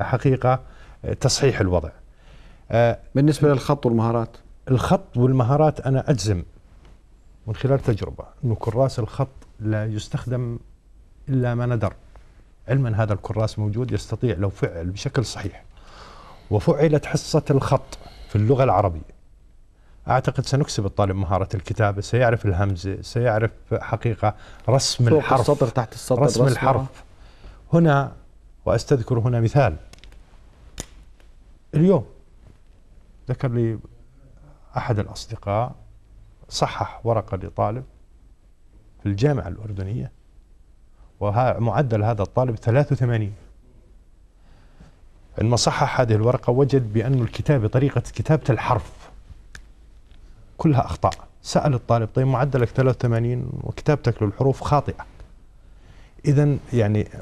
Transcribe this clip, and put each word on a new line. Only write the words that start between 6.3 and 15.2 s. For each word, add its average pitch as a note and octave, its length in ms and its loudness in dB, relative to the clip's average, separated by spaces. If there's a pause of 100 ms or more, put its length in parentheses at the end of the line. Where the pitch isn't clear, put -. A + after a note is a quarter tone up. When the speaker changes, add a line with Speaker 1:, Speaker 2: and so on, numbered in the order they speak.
Speaker 1:
من A2 80 -6
خلال C3 260 0
تجربة F#2+ 440 -4 (200)
أنه A2+ 100 0
كراس A#2+ 440 -2
الخط B2+ 300 -4 (320)
لا G#2+ 260 -2
يستخدم A#2 720 -6 (680)
إلا B2 260 0
ما A#2+ 120 -2
ندر، A2+ 260 -2 (760)
علما A#2 340 0
هذا G#2+ 100 0
الكراس G#2+ 460 -4
موجود G#2+ 340 -2
يستطيع A2 460 -2
لو G2 120 0
فعل F2 400 -6
بشكل - 340 -4